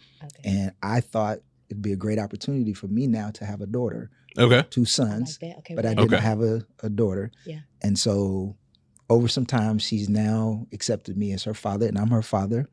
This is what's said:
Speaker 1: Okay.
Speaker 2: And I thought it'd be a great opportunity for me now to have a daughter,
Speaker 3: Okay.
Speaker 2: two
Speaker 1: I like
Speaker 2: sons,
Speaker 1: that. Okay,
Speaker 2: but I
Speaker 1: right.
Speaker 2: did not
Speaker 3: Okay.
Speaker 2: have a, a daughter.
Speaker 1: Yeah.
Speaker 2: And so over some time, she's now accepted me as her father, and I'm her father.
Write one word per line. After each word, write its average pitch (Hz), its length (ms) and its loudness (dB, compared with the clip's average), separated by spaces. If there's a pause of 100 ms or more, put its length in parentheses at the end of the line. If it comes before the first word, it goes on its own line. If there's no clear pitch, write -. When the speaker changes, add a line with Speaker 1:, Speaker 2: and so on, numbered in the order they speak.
(220)
Speaker 1:
Okay. 139 260 -12
Speaker 2:
And 98 240 0 (100)
I 110 180 0
thought 107 400 -2 (280)
it'd 104 140 -8
be 101 100 -2
a 98 40 -2
great 107 220 -2
opportunity 107 540 -4
for 98 140 -12
me 113 220 0
now 107 240 0
to - 120 -14
have 104 160 -8
a 101 60 -8
daughter, 113 420 -4 (300)
Speaker 3:
Okay. 123 320 8
Speaker 2:
two 123 120 2
Speaker 1:
I - 0 -
like 113 60 2
Speaker 2:
sons, 120 500 -2
Speaker 1:
that. 170 200 -14
Okay, - 160 -14
Speaker 2:
but - 100 -2
I 113 40 0
Speaker 1:
right. 110 100 0
Speaker 2:
did 113 140 6
not 95 60 8
Speaker 3:
Okay. - 60 0
Speaker 2:
have 110 180 2
a, 113 220 0 (200)
a 107 40 -4
daughter. 104 440 0 (120)
Speaker 1:
Yeah. 156 140 -12 (240)
Speaker 2:
And 101 160 2
so 98 580 0 (540)
over 120 160 6
some 127 200 0
time, 110 340 2
she's 104 280 -2
now 110 640 0
accepted 104 460 -4
me 101 140 -2
as 95 100 -6
her 107 120 -6
father, 104 340 -2
and 98 100 -2
I'm 110 120 2
her 113 120 4
father. 107 500 -2